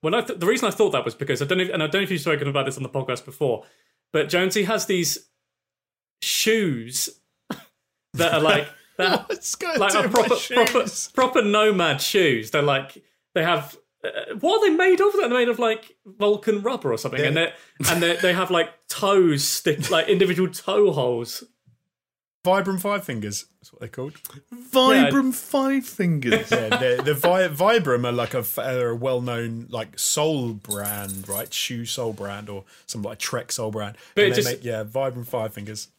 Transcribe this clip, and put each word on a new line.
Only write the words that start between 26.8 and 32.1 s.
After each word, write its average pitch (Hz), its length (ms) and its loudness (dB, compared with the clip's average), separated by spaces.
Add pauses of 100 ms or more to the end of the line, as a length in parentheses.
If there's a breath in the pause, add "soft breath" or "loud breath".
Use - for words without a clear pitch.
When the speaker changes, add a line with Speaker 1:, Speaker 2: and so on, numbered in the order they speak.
Speaker 2:
the 147 100 0
Vi-, 175 360 2
Vibram 151 560 2
are, 120 80 0
like, 120 200 -2
a 135 60 0
f-, - 180 -6
are 123 320 -2
a 117 60 -2
well-known, 117 720 -4
like, 113 300 -10
sole 147 540 0
brand, 101 760 -8
right? 98 260 -10
Shoe 117 320 -6
sole 117 280 -6